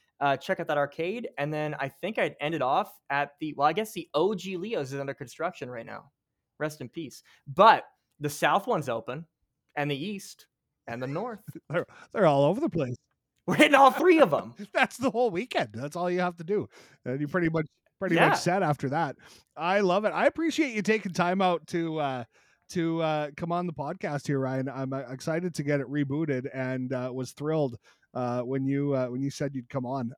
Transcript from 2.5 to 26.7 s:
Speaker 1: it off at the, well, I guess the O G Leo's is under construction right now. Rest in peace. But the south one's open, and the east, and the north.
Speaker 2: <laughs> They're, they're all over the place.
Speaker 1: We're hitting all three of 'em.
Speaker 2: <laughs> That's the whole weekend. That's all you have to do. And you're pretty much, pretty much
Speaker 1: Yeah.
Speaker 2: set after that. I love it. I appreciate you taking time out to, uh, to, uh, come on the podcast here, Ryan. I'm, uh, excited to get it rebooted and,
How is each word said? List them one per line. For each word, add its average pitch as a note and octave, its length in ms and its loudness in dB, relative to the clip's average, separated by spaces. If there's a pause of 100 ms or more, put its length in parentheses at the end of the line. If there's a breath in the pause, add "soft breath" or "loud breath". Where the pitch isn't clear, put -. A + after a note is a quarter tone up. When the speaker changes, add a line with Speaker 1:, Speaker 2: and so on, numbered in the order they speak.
Speaker 1:
it C#3+ 60 -2
off D#3 320 0 (160)
at C#3+ 300 -2
the, D#3 140 -8
well, C#3 140 2
I D#3+ 60 2
guess G#3+ 200 -4
the - 200 -10
O F3+ 220 2
G F#3 220 -8
Leo's E3+ 360 -4
is C#3 60 -6
under C#3 140 -6
construction C#3+ 560 -8
right A#2 160 -10
now. G#2 260 -16 (460)
Rest D3+ 240 -6
in B2+ 80 -10
peace. D3 320 -12 (260 soft breath)
But F3 380 8 (360)
the D3 80 -2
south D#3+ 380 2
one's F3 200 0
open, B2 380 -6 (500)
and C#3+ 160 -2
the C#3 140 -4
east, - 420 -12 (400)
and A#2+ 160 -6
the B2+ 40 -6
north. G3+ 340 -6 (140)
Speaker 2:
<laughs> - 140 -20
They're, D#3 160 -4 (280 loud breath)
they're G#3+ 120 4
all C#3+ 200 6
over G3 160 2
the D#4 80 0
place. B2+ 260 -2 (500)
Speaker 1:
We're F3 100 0
hitting C#4+ 200 6
all C4+ 160 10
three E4 300 6
of F3 120 6
'em. A#2 300 -2
Speaker 2:
<laughs> - 100 -20
That's C4+ 240 2
the B3 140 2
whole A#3+ 200 2
weekend. F3 420 -2
That's C3+ 240 -8
all F3 120 0
you F3+ 120 0
have F3+ 160 -2
to E3+ 80 -12
do. F3 220 -2 (360 loud breath)
And B2+ 160 -4
you're D3 100 -2
pretty F3 200 2
much, D#3+ 180 -2 (320)
pretty F#3 160 2
much E3+ 80 6
Speaker 1:
Yeah. D4+ 120 6
Speaker 2:
set F3+ 280 2
after D3 260 0
that. D3+ 280 -2 (400 loud breath)
I F3+ 240 2
love G3 240 2
it. G3+ 60 4
I F#3 160 2
appreciate D4+ 460 0
you G#3+ 80 -2
taking G3+ 320 0
time F3+ 280 2
out F3 260 2
to, E3 320 -4
uh, C3 240 -2 (460 soft breath)
to, E3 320 0
uh, D3+ 360 0
come E3+ 140 -6
on F3 160 0
the E3 60 -6
podcast D3+ 540 -6
here, C#3 120 2
Ryan. C3 300 -2
I'm, C3+ 240 -6
uh, C3+ 60 -4 (100)
excited D#3+ 460 -4
to D3+ 80 -4
get C#3+ 160 2
it B2+ 80 -4
rebooted C#3+ 640 -2
and, C3 400 -4